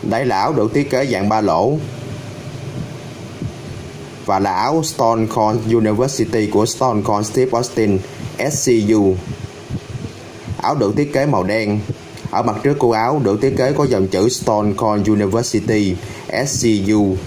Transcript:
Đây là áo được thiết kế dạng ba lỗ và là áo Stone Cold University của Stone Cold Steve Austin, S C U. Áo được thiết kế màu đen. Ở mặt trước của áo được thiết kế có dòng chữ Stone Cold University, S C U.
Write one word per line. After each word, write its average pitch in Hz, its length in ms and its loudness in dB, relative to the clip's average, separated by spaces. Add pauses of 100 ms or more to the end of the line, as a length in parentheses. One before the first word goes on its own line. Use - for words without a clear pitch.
(180)
Đây 135 80 0
là 101 120 2
áo 123 140 2
được 110 220 0
thiết 143 160 2
kế 135 160 2
dạng 101 220 0
ba 110 120 2
lỗ 101 380 2 (2500)
và 98 120 0
là 98 140 2
áo 135 320 2
Stone 113 500 2
Cold 110 400 2
University 110 720 2
của 104 200 2
Stone 113 380 0
Cold 107 260 0
Steve 127 220 2
Austin, 113 460 2 (540)
S 147 160 -2
C 110 220 4
U. 98 260 4 (1500)
Áo 135 120 0
được 104 220 2
thiết 147 160 0
kế 139 140 2
màu 107 180 2
đen. 104 360 0 (500)
Ở 110 120 0
mặt 110 200 0
trước 143 160 2
của 117 140 2
áo 120 320 0
được 104 180 2
thiết 135 160 2
kế 131 140 2
có 147 120 2
dòng 98 240 2
chữ - 200 2
Stone 104 480 2
Cold 107 320 2
University, 104 880 2 (500)
S 143 180 -4
C 104 240 2
U. 101 280 4 (100)